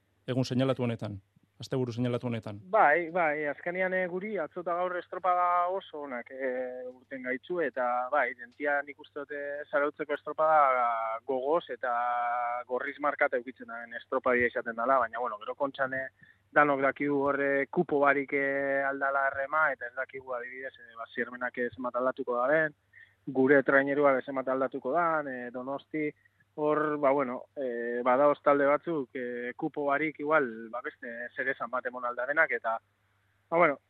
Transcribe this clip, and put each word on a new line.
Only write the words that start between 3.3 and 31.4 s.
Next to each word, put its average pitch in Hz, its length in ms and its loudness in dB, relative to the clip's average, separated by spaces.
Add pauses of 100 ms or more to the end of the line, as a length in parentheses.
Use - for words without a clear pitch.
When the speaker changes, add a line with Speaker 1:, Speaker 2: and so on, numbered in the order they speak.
Speaker 2:
azkenean, 185 420 -4
eh, 185 160 0
guri 185 320 -6
atzo 160 240 -8
eta 170 140 -2
gaur 180 180 -2
estropada 180 480 0 (240)
oso 185 380 -6
onak, 123 240 -10
eh, 127 580 -4
urten 127 380 -14
gaitzu, 147 340 -4
eta 127 260 0 (240)
bai, 139 160 4 (100)
dentia 143 500 -2
nik 143 120 -16
uste 147 220 -12
dute 143 200 -10 (280)
Zarautzeko 147 480 -2
estropada 147 680 4 (420)
gogoz 139 420 0
eta 123 240 -4 (760)
gorriz 131 320 -4
markata 143 380 2
eukitzen 123 300 -10
daren 117 340 -12
estropadia 123 500 2
izaten 117 240 -6
dela, 127 300 2
baina, 113 140 -6
bueno, 117 240 -4
gero 127 120 -8
kontxan, 139 380 -4
eh, 131 140 -6 (440)
danok 147 300 4
dakigu 143 380 0 (100)
horre 139 220 0 (160)
kupo 160 380 0
barik, 139 280 2
eh, 139 520 0
aldala 139 420 0
errema, 139 440 0
eta 123 160 -8
ez 120 80 -14
dakigu 131 380 -8
adibidez, 127 460 -10
eh, 117 180 -20
ba, 113 160 -10
Ziermenak, 123 440 -6
eh, 123 180 -2
zenbat 127 200 -6
aldatuko 123 460 -2
daren, 151 340 2 (520)
gure 135 360 6
trainerua 139 580 4
zenbat 131 260 -4
aldatuko 131 440 -2
dan, 160 360 0
eh, 123 240 -10
Donosti, 139 580 -6 (460)
hor, 151 440 0
ba, 139 120 4
bueno, 131 320 -2 (120)
eh, 120 480 -4
badaoz 139 400 6
talde 143 220 4
batzuk, 147 480 0
eh, 123 420 -8
kupo 151 300 -6
barik 143 340 -2
igual, 131 500 0
ba, 120 140 -8
beste 120 520 -12
zer 131 140 -4